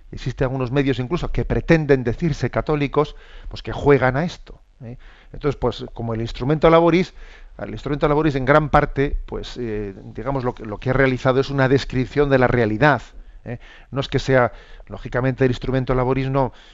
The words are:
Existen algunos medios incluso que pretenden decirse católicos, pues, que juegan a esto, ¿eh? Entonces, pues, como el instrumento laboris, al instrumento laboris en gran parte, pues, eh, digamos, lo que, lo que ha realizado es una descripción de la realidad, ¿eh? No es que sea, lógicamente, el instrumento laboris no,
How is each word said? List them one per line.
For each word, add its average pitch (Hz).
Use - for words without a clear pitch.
Existen -
algunos 127
medios 135
incluso 135
que -
pretenden 139
decirse 123
católicos, 143
pues, -
que 113
juegan 127
a 151
esto, -
¿eh? 117
Entonces, 143
pues, 123
como 117
el 113
instrumento 139
laboris, 170
al 107
instrumento 139
laboris 147
en 131
gran 147
parte, 143
pues, -
eh, 104
digamos, 123
lo 123
que, 113
lo 104
que 127
ha -
realizado 131
es 135
una 135
descripción 131
de 135
la 127
realidad, 117
¿eh? 117
No 127
es -
que 135
sea, 127
lógicamente, 127
el 127
instrumento 127
laboris 131
no, 135